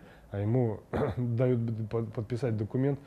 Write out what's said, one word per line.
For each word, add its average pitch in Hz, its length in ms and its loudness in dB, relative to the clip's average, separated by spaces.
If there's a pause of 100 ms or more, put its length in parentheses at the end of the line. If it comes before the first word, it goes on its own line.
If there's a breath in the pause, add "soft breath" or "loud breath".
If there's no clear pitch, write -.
(300 loud breath)
а 101 100 -4
ему 110 420 2 (100)
<clears throat> - 260 0
дают 123 420 2
б-, 113 280 -2
по-, 117 160 -2
подписать 113 540 -2
документ, 131 500 0